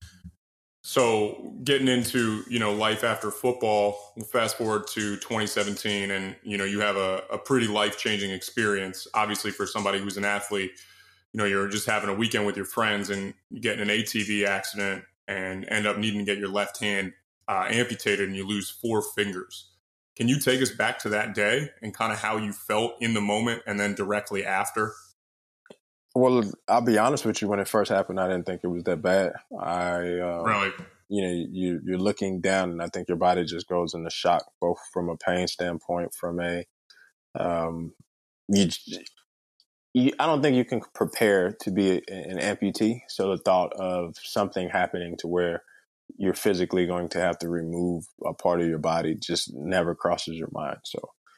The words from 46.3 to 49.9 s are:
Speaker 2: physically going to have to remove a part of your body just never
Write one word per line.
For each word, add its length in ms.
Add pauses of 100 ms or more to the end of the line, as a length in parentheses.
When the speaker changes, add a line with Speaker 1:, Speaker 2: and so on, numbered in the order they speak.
Speaker 2:
physically 540
going 240
to 100
have 200
to 100
remove 560 (180)
a 80
part 300
of 60
your 100
body 420
just 320
never 420